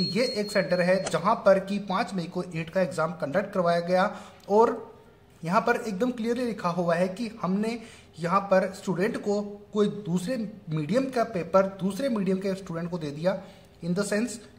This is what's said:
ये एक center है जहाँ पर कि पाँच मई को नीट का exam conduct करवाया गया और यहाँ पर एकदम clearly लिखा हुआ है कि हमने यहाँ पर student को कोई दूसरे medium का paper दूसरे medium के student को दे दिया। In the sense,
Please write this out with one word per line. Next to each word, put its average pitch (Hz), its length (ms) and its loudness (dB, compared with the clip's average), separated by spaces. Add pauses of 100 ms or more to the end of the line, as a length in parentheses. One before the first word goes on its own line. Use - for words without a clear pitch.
(120)
ये 226 140 0
एक 208 260 -4
center 175 300 0
है 185 220 2
जहाँ 170 300 0 (120)
पर 190 140 8
कि 202 180 -4 (100)
पाँच 196 260 4
मई 175 120 -2
को 175 180 -6
नीट 165 260 -6
का 190 120 0
exam 165 380 0
conduct 175 340 -2
करवाया 170 280 4
गया 180 300 2 (380)
और 226 300 6 (640)
यहाँ 175 180 2
पर 240 180 4
एकदम 220 320 -2
clearly 240 340 -2
लिखा 214 260 -4
हुआ 170 240 0
है 180 160 2
कि 220 200 -6 (120)
हमने 214 360 -2 (400)
यहाँ 170 240 0
पर 190 320 2
student 196 420 -2
को 208 240 0 (320)
कोई 208 160 4 (160)
दूसरे 180 320 -2 (340)
medium 156 400 0
का 240 160 0
paper 190 400 2 (140)
दूसरे 196 280 -2
medium 196 300 0
के 190 160 -2
student 170 360 -6
को 175 80 -4
दे 151 120 -6
दिया। 165 260 0 (480)
In 175 100 0
the 202 100 2
sense, 208 280 0 (260)